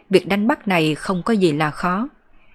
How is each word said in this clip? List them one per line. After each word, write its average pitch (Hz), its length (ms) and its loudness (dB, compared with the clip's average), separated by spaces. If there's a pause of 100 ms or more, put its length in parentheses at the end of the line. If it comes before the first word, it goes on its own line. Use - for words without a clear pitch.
(100)
việc 185 180 2
đánh 202 200 0
bắt 294 200 -2
này 160 260 2
không 180 280 -4
có 233 100 -2
gì 185 200 2
là 151 180 0
khó. 185 380 -4 (460)